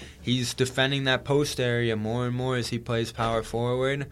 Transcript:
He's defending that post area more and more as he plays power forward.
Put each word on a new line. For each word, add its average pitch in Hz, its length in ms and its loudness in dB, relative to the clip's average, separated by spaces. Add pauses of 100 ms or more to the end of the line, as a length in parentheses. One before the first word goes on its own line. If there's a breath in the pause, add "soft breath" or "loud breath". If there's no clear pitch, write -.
(220 loud breath)
He's 120 320 0
defending 135 520 0
that 131 180 2
post 143 380 2
area 120 340 2
more 113 320 0
and 123 80 -2
more 127 220 0
as 117 100 -2
he 120 100 -2
plays 113 360 -2
power 113 280 0
forward. 127 720 0